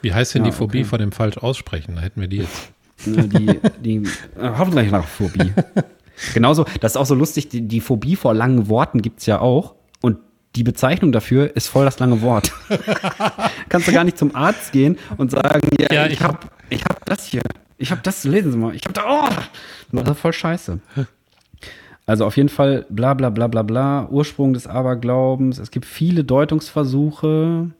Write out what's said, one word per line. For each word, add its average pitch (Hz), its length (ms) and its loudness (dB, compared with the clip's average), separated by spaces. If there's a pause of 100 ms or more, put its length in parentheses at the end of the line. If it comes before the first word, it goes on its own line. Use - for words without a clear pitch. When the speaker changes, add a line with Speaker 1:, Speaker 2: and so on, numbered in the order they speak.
Speaker 1:
Wie 101 120 -2
heißt 120 220 0
denn 120 100 4
Speaker 2:
Ja, 113 60 2
Speaker 1:
die - 40 -4
Phobie 110 240 -2
Speaker 2:
okay. 107 80 -2
Speaker 1:
vor 117 120 -2
dem 101 120 -2
falsch 107 260 -2
aussprechen? 95 580 -6
Da 82 60 -6
hätten 95 200 -6
wir 95 60 -4
die 98 100 -4
jetzt. - 340 -8 (340)
Speaker 2:
Ne, 110 220 2
die, 107 320 2 (240)
die, 110 120 0 (440)
äh, 120 180 -4
hoffentlich 147 340 2
nach 92 140 2
Phobie. 92 460 -2 (400)
Speaker 1:
<laughs> - 420 -14
Speaker 2:
Genauso, 143 320 4 (140)
das 110 140 0
ist - 40 -2
auch 135 80 2
so 135 100 4
lustig, 147 340 0
die, 120 180 -6
die 113 140 -2
Phobie 131 340 0
vor 120 180 2
langen 113 360 2
Worten 120 320 2
gibt's - 240 -6
ja 104 140 2
auch. 123 360 2 (260)
Und 117 160 2 (380)
die 120 80 0
Bezeichnung 135 480 2
dafür 127 460 2
ist - 100 -4
voll 139 160 2
das 135 160 0
lange 123 220 2
Wort. 113 320 0 (160)
<laughs> - 1000 -4
Kannst 170 200 2
du - 20 4
gar 175 140 6
nicht 175 120 0
zum 147 160 2
Arzt 160 380 -2
gehen 139 260 4 (200)
und 127 140 0
sagen, 143 360 2 (100)
„Ja, - 140 2
Speaker 1:
Ja, 147 140 2
Speaker 2:
ich 156 80 0
Speaker 1:
ich - 80 -4
Speaker 2:
hab, 165 280 -2 (200)
ich - 160 -6
hab - 200 -4
das - 200 -4
hier. 120 160 -4 (360)
Ich 127 140 -6
hab 120 120 -4
das, 185 200 -4
lesen 151 300 2
Sie 117 40 0
mal. 113 160 -2
Ich - 120 -10
hab 185 80 -8
da, 202 120 -4
oh!“ 285 220 2 (640)
Das 123 200 -2
ist 147 80 -2
voll 170 120 0
scheiße. 165 480 -4 (1300)
Also 110 200 2
auf 107 120 0
jeden 139 120 6
Fall 139 400 0
bla 120 260 0
bla 131 140 0
bla 117 180 0
bla 113 160 0
bla, 131 440 -2
Ursprung 139 460 0
des 123 140 -4
Aberglaubens. 127 920 0
Es 107 140 -12
gibt 127 140 -6
viele 165 380 0
Deutungsversuche. 156 1600 0